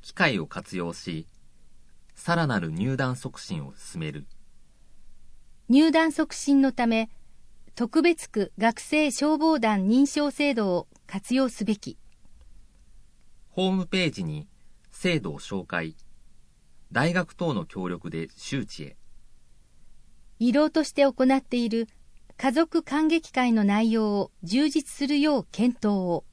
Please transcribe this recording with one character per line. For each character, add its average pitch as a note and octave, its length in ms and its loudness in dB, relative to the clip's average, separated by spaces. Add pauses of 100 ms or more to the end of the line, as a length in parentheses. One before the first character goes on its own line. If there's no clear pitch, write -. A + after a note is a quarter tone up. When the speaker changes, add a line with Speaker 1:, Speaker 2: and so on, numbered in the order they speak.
Speaker 1:
機 - 120 -18
会 C#3 260 2
を D2+ 80 -6
活 - 280 -12
用 E2+ 160 -4
し、 E2 360 -8 (880)
さ - 200 -2
ら E3 100 0
な A#2+ 140 0
る E2 120 -6
入 A2 260 -2
団 B2+ 180 -2
促 - 240 -12
進 D2+ 260 -8
を C#2 120 -16
進 - 240 -12
め D#2 100 -6
る。 D2 140 -12 (1400)
Speaker 2:
入 D4 220 8
団 D#4+ 200 4
促 D#4 240 -2
進 C#4 260 4
の C4+ 100 4
た A#3+ 160 -2
め、 A3+ 220 0 (640)
特 A#3+ 280 0
別 E4 280 2
区 G3+ 280 -2
学 A3+ 220 2
生 G3+ 320 2
消 D4+ 260 2
防 D#4 220 4
団 G#3 280 2
認 B3+ 180 6
証 D4 240 0
制 C#4+ 240 0
度 G3+ 220 0
を - 120 -2 (200)
活 G3 280 -4
用 C4 140 4
す - 140 -6
べ G#3 140 0
き。 - 200 -14 (1500)
Speaker 1:
ホ F#3+ 200 0
ー - 20 2
ム F#3 160 0
ペ F#3 200 0
ー C#3+ 40 0
ジ G2 120 -8
に D2+ 240 -6 (440)
制 F3 280 -2
度 F#2 120 -6
を - 80 -10
紹 F#2+ 260 -8
介。 E2 300 -6 (960)
大 D#3 220 2
学 F3 200 -2
等 E3 200 -2
の F2+ 120 -4
協 F#2 220 -8
力 F2 220 -8
で E2 260 -6
周 C3 300 -6
知 - 180 -14
へ。 C#2+ 140 -16 (1400)
Speaker 2:
慰 A#3 140 4
労 D4+ 160 4
と D#4 140 0
し - 80 -6
て C#4+ 140 4
行 C4 320 4
っ C4 40 0
て - 160 -4
い A#3 120 0
る A3+ 180 -2 (500)
家 C4 140 0
族 D#4+ 320 0
観 D#4 240 0
劇 D#4+ 240 0
会 B3 220 2
の A3 100 4
内 G#3+ 280 2
容 G#3+ 280 2
を - 120 -4 (120)
充 B3 260 2
実 - 240 -2
す C#4+ 140 -4
る C#4+ 140 2
よ D4 180 2
う - 120 -6
検 B3 260 0
討 G#3 140 0
を。 F3+ 420 -2